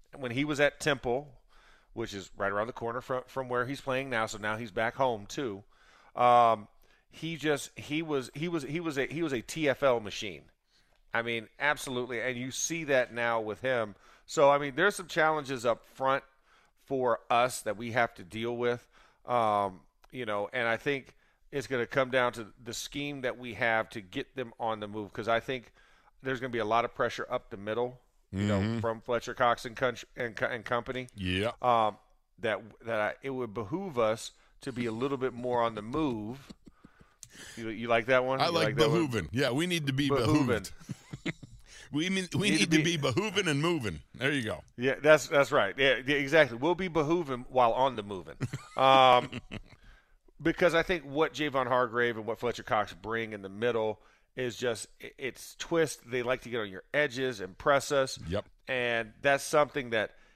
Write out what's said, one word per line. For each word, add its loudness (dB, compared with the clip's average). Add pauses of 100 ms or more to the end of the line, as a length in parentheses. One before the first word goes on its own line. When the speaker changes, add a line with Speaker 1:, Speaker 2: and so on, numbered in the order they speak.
(160)
Speaker 1:
when -8
he -2
was -2
at 2
Temple, -2 (640)
which -8
is -12
right 0
around 0
the -6
corner -6
from, -4
from -8
where 0
he's -8
playing -4
now, 0
so -8
now -4
he's -8
back -2
home -2
too. -6 (540)
Um, 8 (460)
he -8
just, -2
he -4
was, -4
he -4
was, -4
he -6
was -4
a, 0
he -6
was -2
a -2
T -4
F 0
L 4
machine. -8 (720)
I 0
mean, -4 (100)
absolutely, -2
and -4
you -8
see -6
that 2
now 0
with -6
him. -2 (320)
So, 6
I 6
mean, -6
there's 4
some -12
challenges 0
up 0 (100)
front 2 (640)
for 0 (100)
us 2
that -4
we -8
have 2
to -16
deal -6
with, -2 (400)
um, 2 (320)
you -10
know, -2
and -2
I 2
think -4 (380)
it's -6
gonna -2
come 0
down 2
to -10 (160)
the -10
scheme -8
that -4
we -10
have 2
to -10
get -10
them -8
on -4
the -8
move, -10
'cause -6
I 4
think -8 (500)
there's -4
gonna -8
be -2
a 0
lot 4
of -4
pressure -2
up -6
the -12
middle, -4 (320)
you -2
know, 2
Speaker 2:
Mm-hmm. -2
Speaker 1:
from -2
Fletcher -4
Cox 2
and, -12
con-, -2 (200)
and, -6
co-, -2
and -6
company. -4
Speaker 2:
Yeah. -2 (100)
Speaker 1:
Um, 4 (440)
that, -2 (240)
that -2
I, 0
it -8
would -6
behoove -6
us 0 (300)
to -8
be -4
a -4
little -2
bit -2
more 0
on 0
the -8
move. -4 (1040)
You, -8
you -4
like 4
that 6
one? 0
Speaker 2:
I 4
Speaker 1:
You 0
Speaker 2:
like 2
Speaker 1:
like -2
that 6
one? 2
Speaker 2:
behooving. -4
Yeah, 0
we 0
need -2
to -2
be 0
Speaker 1:
Behooving. 4
Speaker 2:
behooved. -2 (540)
<laughs> -6 (580)
We -2
mean, -2
we 2
Speaker 1:
Need 4
Speaker 2:
need 2
Speaker 1:
to 6
Speaker 2:
to 4
Speaker 1:
be 2
Speaker 2:
be -2
behooving 0
and 2
moving. 0 (160)
There -2
you -2
go. -6 (140)
Speaker 1:
Yeah, 0
that's, 8
that's 2
right. 2
Yeah, 4 (100)
yeah, 2
exactly. 4
We'll 0
be -4
behooving -2
while 4
on 2
the -6
moving. -10 (200)
Speaker 2:
<laughs> -16
Speaker 1:
Um, 6 (1120)
because 2
I 4
think -2
what 0
Javon 0
Hargrave 2
and -8
what -4
Fletcher -4
Cox 0
bring -6
in -10
the -10
middle -2 (380)
is -6
just, -4 (160)
i-, -16
it's -10
twist. -2
They -2
like 0
to -14
get -4
on -6
your -14 (100)
edges 0
and -10
press 2
us. 0 (100)
Speaker 2:
Yep. -2 (220)
Speaker 1:
And -2
that's 2
something 0
that 0 (240)